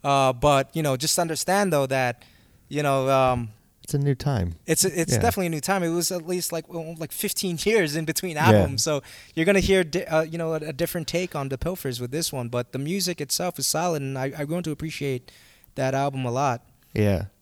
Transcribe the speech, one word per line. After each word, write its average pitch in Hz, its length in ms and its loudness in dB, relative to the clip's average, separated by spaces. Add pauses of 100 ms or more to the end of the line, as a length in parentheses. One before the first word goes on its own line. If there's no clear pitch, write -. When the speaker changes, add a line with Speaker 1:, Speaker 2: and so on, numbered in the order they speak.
Speaker 1:
Uh, 135 280 4
but, 135 420 2
you 160 80 -2
know, 139 140 2
just 151 220 0
understand, 180 540 2
though, 139 140 4
that, 131 380 -2 (440)
you 147 140 -2
know, 135 260 2
um, 127 420 4 (320)
Speaker 2:
It's - 120 -6
a 143 40 2
new 139 160 2
time. 95 420 0 (100)
Speaker 1:
it's - 180 2
a, 180 160 0
it's - 120 0
Speaker 2:
Yeah. - 80 4
Speaker 1:
definitely 202 260 0
a 165 40 -2
new 156 100 -4
time. 190 220 0
It 170 80 0
was 170 220 -2
at 165 140 -6
least, 180 260 -4
like, 165 200 -6
well, 165 260 -8
like, 160 140 -8
fifteen 185 480 -2
<laughs> - 40 -4
years 185 320 4
in 160 80 -2
between 160 320 -4
Speaker 2:
Yeah. 156 100 4
Speaker 1:
albums, 104 360 6
so 151 200 -2 (320)
you're 165 120 0
gonna 196 140 6
hear 185 240 4
di-, 165 200 -4
uh, 160 180 2
you 160 160 -6
know, 160 160 -2
a, - 20 -2
a 151 160 -6
different 165 340 -2
take 180 280 -4
on 139 140 -4
the 135 100 -6
Pilfers 139 420 -4
with 120 100 -6
this 160 220 -4
one. 123 160 -6
But 123 240 -4
the 135 60 -6
music 175 420 -4
itself 175 380 -4
is 135 80 -2
solid, 160 360 0
and 135 160 -6
I, 135 200 -4
I'm 147 80 -6
going 170 180 -4
to 160 60 -4
appreciate 143 600 -6 (460)
that 131 180 -2
album 135 300 -2
a 120 60 -2
lot. 127 320 0 (320)
Speaker 2:
Yeah. 101 320 2 (160)